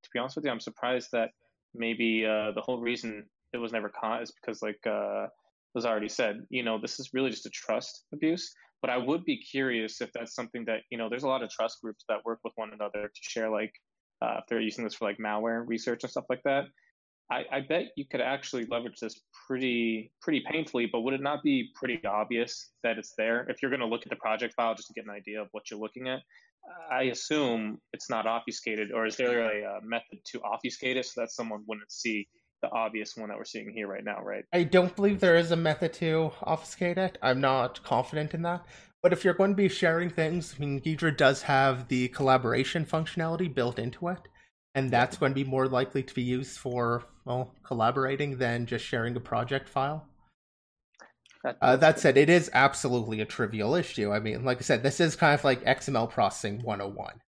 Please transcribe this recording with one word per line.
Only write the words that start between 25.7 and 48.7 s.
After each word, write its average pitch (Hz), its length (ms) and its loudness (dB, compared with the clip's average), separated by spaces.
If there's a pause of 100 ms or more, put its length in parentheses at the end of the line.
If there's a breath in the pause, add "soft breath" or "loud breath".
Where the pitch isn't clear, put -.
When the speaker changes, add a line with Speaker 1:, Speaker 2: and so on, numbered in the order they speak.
Speaker 1:
you're 107 80 -10
looking 127 300 -8
at, 135 120 -4 (680 soft breath)
I 131 140 2
assume 117 800 0 (100)
it's - 160 -14
not 110 180 -2
obfuscated, 110 680 -2
or 113 140 0
is 110 100 -4
there 120 260 2
a, 104 340 -2
uh, 107 60 -6
method 113 380 -6 (120)
to 117 100 -8
obfuscate 123 540 -4
it 127 80 -2
so - 160 -8
that 113 100 -4
someone 107 360 -8
wouldn't 107 260 -12
see 107 360 -4 (320)
the - 100 -2
obvious 110 460 -4
one 107 120 -10
that 104 100 -8
we're 107 60 -10
seeing 107 260 -10
here 110 160 -8
right 98 160 -8
now, 104 180 -6
right? 101 320 -8
Speaker 2:
I 175 120 2
don't 180 320 4
believe 202 240 2
there 170 160 8
is 170 160 4
a 165 40 4
method 165 380 0
to 160 380 0 (100)
obfuscate 175 560 -2
it. 185 240 -2
I'm 131 180 4
not 131 440 2
confident 151 500 0
in 165 80 -4
that. 175 240 -4 (340 loud breath)
But 180 120 8
if 175 100 2
you're 196 120 6
going 196 160 6
to 196 60 4
be 196 120 6
sharing 170 420 2
things, 160 460 0
I 143 40 -10
mean, 139 200 -2
Ghidra 156 360 2
does 139 260 6
have 135 440 4
the 127 220 2
collaboration 131 760 4
functionality 165 680 0
built 120 240 0
into 127 300 -4
it, 180 180 -6 (480 soft breath)
and 135 120 2
Speaker 3:
Yeah. 127 40 0
Speaker 2:
that's 123 260 4
going 135 140 2
to 135 60 -2
be 139 80 0
more 131 240 2
likely 131 340 0
to 131 100 -10
be 127 100 -2
used 127 360 -2
for, 120 460 0 (200)
well, 123 380 -4
collaborating 135 760 2
than 120 280 0
just 117 180 -4